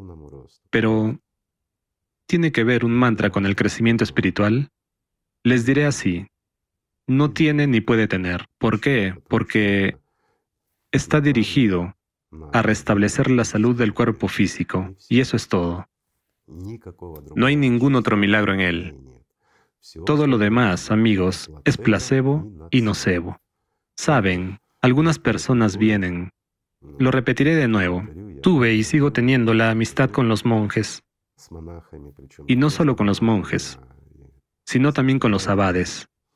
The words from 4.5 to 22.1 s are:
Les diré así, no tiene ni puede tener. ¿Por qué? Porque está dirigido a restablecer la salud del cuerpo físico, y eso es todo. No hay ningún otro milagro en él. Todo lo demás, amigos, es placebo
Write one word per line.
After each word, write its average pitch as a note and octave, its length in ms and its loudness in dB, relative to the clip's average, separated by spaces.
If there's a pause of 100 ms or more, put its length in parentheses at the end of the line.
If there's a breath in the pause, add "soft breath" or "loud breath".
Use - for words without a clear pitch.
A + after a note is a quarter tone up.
Les A#2+ 240 2
diré C#3 200 2
así, G2 420 -2 (800)
no C#3 240 2
tiene D3+ 340 2
ni A#2+ 160 2
puede A2+ 260 2
tener. F2+ 400 -4 (120)
¿Por A2 200 0
qué? G#2 360 0 (140)
Porque G2+ 680 0 (920)
está D3+ 300 0
dirigido A2 760 0 (580)
a A#2 80 2
restablecer G#2+ 720 0
la A#2+ 140 2
salud A2+ 300 0
del A2+ 200 -2
cuerpo A2+ 320 -2
físico, F#2 680 -4 (160)
y B2 100 4
eso B2+ 160 -2
es - 120 -4
todo. F2 420 -4 (1500)
No A#2+ 120 2
hay C#3+ 80 0
ningún C3+ 400 2
otro A2 200 0
milagro G2+ 380 2
en F#2+ 60 -2
él. F2 360 -4 (1080)
Todo D3 220 2
lo B2+ 100 2
demás, G#2 540 0
amigos, G#2 600 0 (140)
es C#3 120 0
placebo A2 920 -2